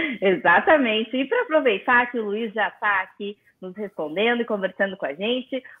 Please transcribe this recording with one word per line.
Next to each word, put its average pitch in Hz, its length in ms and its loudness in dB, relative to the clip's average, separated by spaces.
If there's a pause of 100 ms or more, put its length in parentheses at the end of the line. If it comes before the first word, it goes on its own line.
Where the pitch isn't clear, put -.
(220)
Exatamente. 214 920 4
E 262 140 -2
pra 480 140 0
aproveitar 247 680 2
que 247 80 -4
o 220 60 -2
Luiz 214 300 -4
já 202 160 0
tá 202 320 0
aqui 202 340 -10 (240)
nos 185 160 -12
respondendo 202 640 -2
e 233 60 -2
conversando 196 500 -4
com - 80 -8
a 139 80 -2
gente, 247 500 -4 (180)